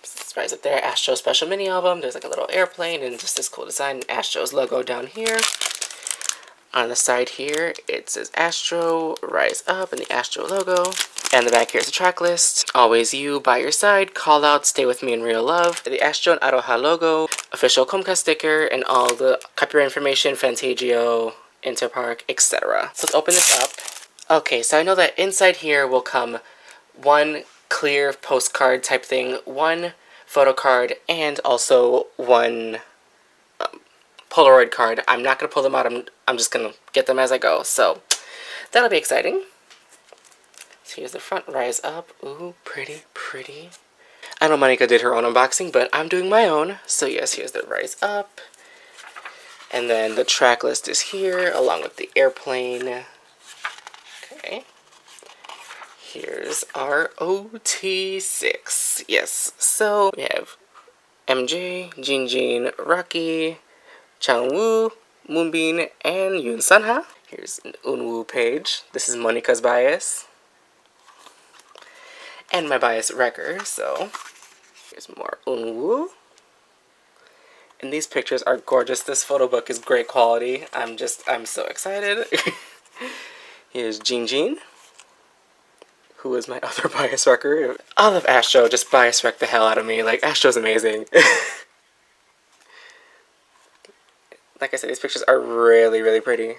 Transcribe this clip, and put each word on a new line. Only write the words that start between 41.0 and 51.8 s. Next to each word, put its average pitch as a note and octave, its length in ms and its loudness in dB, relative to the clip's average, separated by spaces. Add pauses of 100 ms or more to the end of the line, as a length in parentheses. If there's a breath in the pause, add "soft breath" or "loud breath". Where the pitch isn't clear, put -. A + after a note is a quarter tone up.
the - 80 -14
front, - 280 -8
Rise B2 360 -4
Up. D#3+ 260 -10 (140)
Ooh, E3 400 -14
pretty, D3 400 -12 (100)
pretty. C#3+ 560 -14 (720 loud breath)
I D#3 80 4
know D3+ 100 6
Monica C3 300 6
did A#2 140 6
her B2 120 2
own A#2 120 2
unboxing, B2+ 460 2
but B2 220 2
I'm D#3 140 -2
doing F3+ 200 -2
my G#3+ 200 4
own. E3 400 0
So - 180 -2
yes, - 280 -4
here's - 180 -8
the - 180 -8
Rise - 320 -6
Up. G3+ 400 -6 (1300 loud breath)
And A#2+ 160 -4
then A2 260 0
the B2+ 100 0
track B2 400 2
list - 240 -2
is - 100 -2
here, F#3 540 -2
along B2+ 300 0